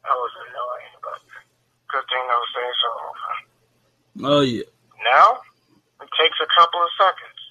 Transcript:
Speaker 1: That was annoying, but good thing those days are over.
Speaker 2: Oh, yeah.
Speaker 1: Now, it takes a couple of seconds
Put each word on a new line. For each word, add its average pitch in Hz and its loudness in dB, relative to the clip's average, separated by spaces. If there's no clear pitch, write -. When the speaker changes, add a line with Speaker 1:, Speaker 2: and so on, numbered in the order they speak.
Speaker 1:
That 127 0
was 120 -8
annoying, 123 -12
but - -14
good 135 -8
thing 127 -4
those 120 -2
days 123 -6
are 117 -4
over. - -10
Speaker 2:
Oh, 143 4
yeah. 120 -2
Speaker 1:
Now, 185 6
it 135 -20
takes 160 2
a 147 -4
couple 175 4
of 170 0
seconds - 0